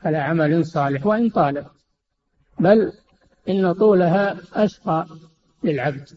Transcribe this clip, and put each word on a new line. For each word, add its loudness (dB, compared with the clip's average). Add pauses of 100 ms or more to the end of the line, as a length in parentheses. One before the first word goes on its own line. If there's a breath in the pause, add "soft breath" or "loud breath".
على -2
عمل 0
صالح -4
وإن 0
طالت، -2 (920)
بل 4 (580)
إن 0
طولها 2 (180)
أشقى -2 (580)
للعبد -4